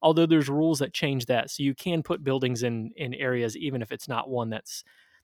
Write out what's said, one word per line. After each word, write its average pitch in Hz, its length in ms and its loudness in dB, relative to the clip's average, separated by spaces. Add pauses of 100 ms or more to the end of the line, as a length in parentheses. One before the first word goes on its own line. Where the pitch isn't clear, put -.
although 160 240 6
there's 156 240 6
rules 151 300 2
that 139 140 -4
change 135 340 0
that. 120 220 0
So - 140 -6
you 139 100 2
can 165 300 -2
put 170 200 -4
buildings 131 400 0
in, 113 340 -2
in 127 160 -8
areas, 123 420 -2
even 135 260 -6
if 110 100 -10
it's 127 180 -12
not 127 200 -4
one 120 200 -2
that's - 340 -10 (400)